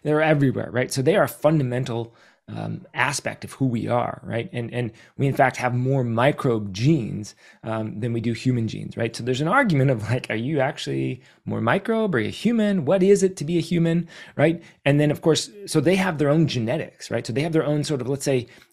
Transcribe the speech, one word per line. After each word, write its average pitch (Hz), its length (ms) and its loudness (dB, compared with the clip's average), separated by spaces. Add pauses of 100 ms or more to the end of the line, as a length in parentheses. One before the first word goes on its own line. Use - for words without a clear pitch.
They're 151 180 2
everywhere, 143 500 2
right? 127 220 -2
So 135 80 -2
they 156 140 4
are 185 80 4
a 135 40 0
fundamental, 123 880 0 (320)
um, 110 460 -8
aspect 123 520 -4
of - 80 -14
who 135 120 -2
we 113 220 -2
are, 120 380 -2
right? 117 260 -6
And, 120 220 -8
and 120 180 -4 (260)
we, 139 100 0
in 135 60 0
fact, 131 240 4
have 123 160 -2
more 131 300 0
microbe 113 720 0
genes, 107 600 0 (300)
um, 110 360 -6
than 117 120 -4
we 117 80 -2
do 117 140 -2
human 120 340 0
genes, 101 300 -8
right? 117 180 -4
So - 80 -8
there's 123 160 -2
an 151 80 0
argument 175 420 4
of, 107 200 -2
like, 123 200 -2
are 113 60 -2
you 131 240 -2
actually 135 600 -4 (240)
more 110 160 -4
microbe? 202 520 0
Are 127 60 2
you 104 120 -2
human? 208 520 0
What 180 200 2
is 196 200 6
it 190 140 0
to 147 80 -6
be 175 120 -2
a 160 40 0
human, 165 480 0 (260)
right? 165 260 2 (220)
And 143 160 4
then, 147 120 4
of - 100 -4
course, - 280 2 (160)
so - 140 0
they 156 160 2
have 190 220 0
their 143 120 2
own 156 180 4
genetics, 123 640 -4
right? 117 160 -4
So - 60 -8
they 123 100 -2
have 165 120 -4
their 156 120 2
own 147 200 0
sort 143 160 -4
of, 117 80 -6
let's 135 160 -4
say, 131 220 0 (260)